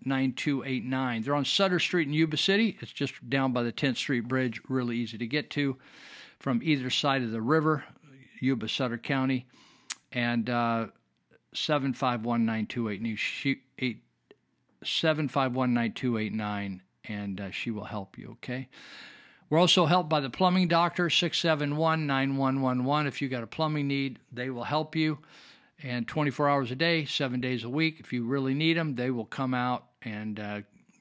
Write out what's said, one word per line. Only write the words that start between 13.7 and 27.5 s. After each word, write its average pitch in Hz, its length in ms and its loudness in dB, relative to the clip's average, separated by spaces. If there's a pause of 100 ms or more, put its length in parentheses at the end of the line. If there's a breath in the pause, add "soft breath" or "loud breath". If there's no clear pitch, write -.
eight, 120 240 -4 (840)
seven 156 440 2
five 131 260 0
one 127 200 2
nine 117 180 2
two 120 260 0
eight 107 140 -2
nine, 104 500 -4 (220)
and, 101 360 -6
uh, 98 100 -6
she - 200 -6
will 107 140 -6
help 104 340 -10
you, - 140 -12
okay? 127 360 -8 (840 loud breath)
We're 151 80 4
also 175 280 6
helped 170 240 4
by 151 100 2
the 135 100 -2
plumbing 180 380 4
doctor, 170 400 4
six - 300 0
seven 147 380 2
one 160 300 2
nine 135 300 2
one 135 240 2
one 127 240 2
one. 147 220 2
If 139 160 -4
you 139 60 -2
got 123 140 -4
a 113 40 -8
plumbing 151 420 -2
need, 139 300 -2 (120)
they 123 200 -6
will 120 140 -6
help 151 300 0
you. 156 240 2 (640 loud breath)
And 123 240 -4
twenty-four 147 420 2
hours 139 220 2
a 127 60 -4
day, 165 280 2
seven 127 360 -2
days 127 240 -2